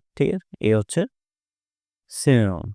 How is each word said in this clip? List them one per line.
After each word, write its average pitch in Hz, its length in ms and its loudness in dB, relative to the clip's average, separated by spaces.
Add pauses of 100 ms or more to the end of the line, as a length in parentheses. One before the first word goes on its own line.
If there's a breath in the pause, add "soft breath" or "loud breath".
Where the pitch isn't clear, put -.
(140)
ঠিক - 160 -2
আছে, 190 200 -6 (120)
এ 104 120 0
হচ্ছে 110 280 -2 (1120)
সিনোনিম। 104 640 2